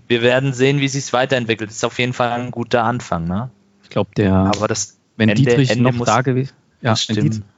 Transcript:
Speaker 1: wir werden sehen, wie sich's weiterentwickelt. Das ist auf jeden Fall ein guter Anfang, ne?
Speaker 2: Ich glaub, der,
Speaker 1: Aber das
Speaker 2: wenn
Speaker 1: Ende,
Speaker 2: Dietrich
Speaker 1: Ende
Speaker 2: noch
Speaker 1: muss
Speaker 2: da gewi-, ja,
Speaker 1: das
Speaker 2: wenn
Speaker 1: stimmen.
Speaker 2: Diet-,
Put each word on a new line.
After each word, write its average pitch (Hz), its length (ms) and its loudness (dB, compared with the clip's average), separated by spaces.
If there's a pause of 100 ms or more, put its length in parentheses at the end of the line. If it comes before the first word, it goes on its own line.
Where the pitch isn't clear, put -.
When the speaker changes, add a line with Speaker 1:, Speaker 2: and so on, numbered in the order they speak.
Speaker 1:
wir 117 140 2
werden 131 320 2
sehen, 135 260 2
wie 139 80 0
sich's 135 240 -6
weiterentwickelt. 123 580 0
Das 110 60 -18
ist - 80 -6
auf 117 140 -4
jeden 123 160 0
Fall 120 160 0
ein 123 200 -6
guter 117 340 -2
Anfang, 110 440 -4
ne? 107 220 -4 (320)
Speaker 2:
Ich - 80 -20
glaub, - 240 -4
der, 98 200 2
Speaker 1:
Aber 98 320 0
das - 300 -6 (200)
Speaker 2:
wenn 110 120 2
Speaker 1:
Ende, 107 140 4
Speaker 2:
Dietrich 127 280 4
Speaker 1:
Ende 120 140 2
Speaker 2:
noch 127 80 2
Speaker 1:
muss 120 140 -2
Speaker 2:
da 113 160 4
gewi-, 131 260 -2 (320)
ja, 120 100 0
Speaker 1:
das - 180 -2
Speaker 2:
wenn 113 60 -2
Speaker 1:
stimmen. 107 160 2
Speaker 2:
Diet-, 110 120 -6 (160)